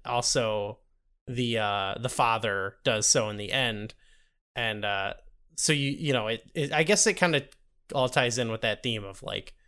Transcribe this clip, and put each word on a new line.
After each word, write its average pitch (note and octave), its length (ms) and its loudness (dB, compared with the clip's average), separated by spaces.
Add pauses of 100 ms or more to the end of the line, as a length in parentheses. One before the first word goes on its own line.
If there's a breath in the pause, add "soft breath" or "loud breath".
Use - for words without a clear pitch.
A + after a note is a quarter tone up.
also A#2 760 0 (480)
the, A#2+ 320 0
uh, G2+ 380 0
the A#2+ 120 -4
father G#2+ 760 0
does G#2+ 240 2
so A2 220 4
in G#2 80 -6
the G#2 160 -6
end. A2 400 -2 (640)
And, A2 260 -2
uh, G2+ 300 -2 (420)
so - 160 0
you, C#3+ 200 0
you D3 200 -2
know, A2+ 160 0
it, A2+ 160 -4 (120)
it, C#3+ 180 -2
I D#3 100 4
guess G3+ 240 4
it B3+ 60 4
kinda E3 300 2 (500)
all C3 160 2
ties B2 280 4
in A#2 140 -2
with A2 120 -6
that G#2+ 200 -2
theme A2 220 -4
of, G2 180 -14
like, G2+ 300 -8 (140)